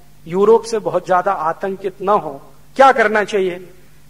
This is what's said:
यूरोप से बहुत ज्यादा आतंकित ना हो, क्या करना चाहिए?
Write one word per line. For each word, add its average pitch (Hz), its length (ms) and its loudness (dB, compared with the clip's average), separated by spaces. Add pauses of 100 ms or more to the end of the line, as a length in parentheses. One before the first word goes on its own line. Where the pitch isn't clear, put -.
(280)
यूरोप 202 360 4
से - 160 -6
बहुत 175 280 -4
ज्यादा 180 260 0
आतंकित 185 680 -6
ना 190 120 0
हो, 143 300 -4 (340)
क्या 262 160 6
करना 214 320 0
चाहिए? 190 460 -4 (400)